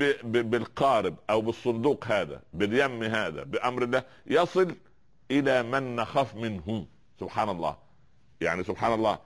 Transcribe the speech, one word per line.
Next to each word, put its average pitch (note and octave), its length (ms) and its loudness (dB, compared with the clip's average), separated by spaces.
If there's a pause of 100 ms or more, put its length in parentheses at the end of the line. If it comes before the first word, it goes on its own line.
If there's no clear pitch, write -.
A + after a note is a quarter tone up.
(240)
ب-، A#2 280 0
بالقارب A2+ 640 2 (140)
أو A2 120 4
بالصندوق A#2 640 0
هذا، E2+ 360 -2 (120)
باليم A#2 500 0
هذا، G2 400 -2
بأمر B2 400 -2
الله، B2 200 0 (220)
يصل E3+ 500 2 (560)
إلى C3 320 2
من B2 320 -4
نخاف A#2 400 -2
منه، G#2 500 -6 (340)
سبحان G#2+ 300 -2
الله. E2 280 -4 (640)
يعني، E2+ 220 0
سبحان G#2+ 300 0
الله، G#2+ 320 2